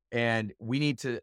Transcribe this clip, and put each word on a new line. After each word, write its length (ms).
and 480
we 180
need 220
to 240